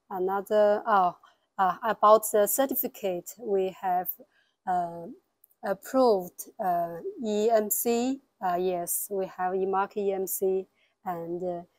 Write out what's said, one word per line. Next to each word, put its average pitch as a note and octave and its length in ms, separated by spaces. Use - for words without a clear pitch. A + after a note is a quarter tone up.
another, G3+ 760
oh, F#3 300
uh, F#3 260
about A3 480
the G#3 160
certificate, G#3+ 880
we G3 440
have, F3+ 260
uh, F3 420
approved, G3+ 840
uh, F3 380
E G#3+ 280
M G#3+ 200
C, B3 520
uh, F3+ 140
yes, F3+ 560
we F#3+ 140
have F#3 280
E-mark F#3+ 440
E G3 160
M F#3+ 120
C F#3+ 400
and, F3 400
uh, F3 180